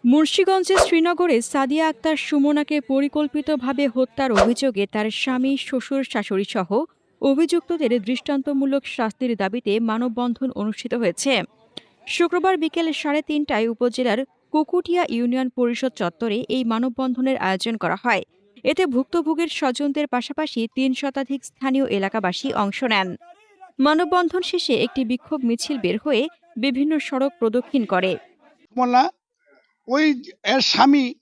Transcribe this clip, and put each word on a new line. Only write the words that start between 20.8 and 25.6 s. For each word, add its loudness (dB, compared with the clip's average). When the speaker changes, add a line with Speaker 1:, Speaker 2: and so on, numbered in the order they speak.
Speaker 1:
শতাধিক -6
স্থানীয় 0
এলাকাবাসী -2
অংশ -2
নেন। 0
মানববন্ধন 2
শেষে -2
একটি 0
বিক্ষোভ -4
মিছিল -2